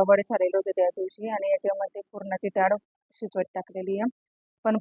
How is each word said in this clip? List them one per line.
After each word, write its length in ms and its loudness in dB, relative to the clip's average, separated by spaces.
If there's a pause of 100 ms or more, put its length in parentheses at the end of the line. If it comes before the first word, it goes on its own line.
वडे 140 6
झालेले 360 4
होते 140 -2
त्या 160 2
दिवशी 420 -6
आणि 220 -4
याच्यामध्ये 500 -2 (100)
पुरणाची 360 -6
डाळ 280 2 (400)
शिजवत 280 -6 (100)
टाकलेली 480 -6
आहे. 80 -2 (540)
पण 180 0